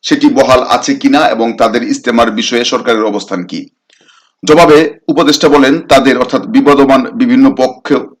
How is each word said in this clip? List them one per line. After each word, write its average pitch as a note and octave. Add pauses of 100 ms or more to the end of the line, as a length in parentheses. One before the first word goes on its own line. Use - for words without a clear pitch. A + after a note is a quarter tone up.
সেটি D3+
বহাল B2+
আছে C3+
কিনা C#3
এবং A2+
তাদের A#2
ইস্তেমার A#2
বিষয়ে A2+
সরকারের A#2
অবস্থান G2+
কি। F2 (760)
জবাবে D3+
উপদেষ্টা D3
বলেন, C#3+
তাদের C3
অর্থাৎ B2
বিবাদমান C3+ (120)
বিভিন্ন C3
পক্ষ B2+ (260)